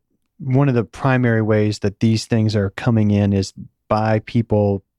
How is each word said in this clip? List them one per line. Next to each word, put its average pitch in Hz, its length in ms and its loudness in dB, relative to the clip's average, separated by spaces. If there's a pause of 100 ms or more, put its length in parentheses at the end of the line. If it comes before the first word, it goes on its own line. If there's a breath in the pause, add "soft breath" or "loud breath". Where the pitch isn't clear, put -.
(400)
one 139 280 0
of 131 60 0
the 120 100 0
primary 120 600 0
ways 107 360 0
that 101 200 -4
these 113 260 0
things 107 300 0
are 101 160 -2
coming 110 400 0
in 101 220 2
is 98 200 -2 (340)
by 110 300 0
people 104 680 -2 (160)